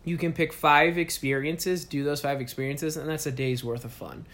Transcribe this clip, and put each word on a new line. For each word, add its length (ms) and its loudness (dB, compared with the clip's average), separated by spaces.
you 140 -2
can 160 0
pick 180 0
five 460 6
experiences, 880 0
do 180 -2
those 160 0
five 220 -2
experiences, 560 -4
and 120 -6
that's 160 -4
a 60 -2
day's 320 -2
worth 220 -4
of 80 -12
fun. 400 -12